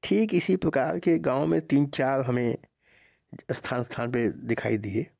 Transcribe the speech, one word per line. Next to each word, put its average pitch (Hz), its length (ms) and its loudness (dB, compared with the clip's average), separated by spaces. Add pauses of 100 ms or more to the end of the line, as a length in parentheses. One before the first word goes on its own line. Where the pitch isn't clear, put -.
ठीक 214 320 2
इसी 185 220 2
प्रकार 156 420 0
के 165 200 2
गांव 143 280 0
में 165 140 2
तीन 143 260 2
चार 135 340 0
हमें 123 380 0 (920)
स्थान 123 320 -4
स्थान 120 280 -6
पे 117 160 2
दिखाई 113 480 -2
दिए 104 440 -4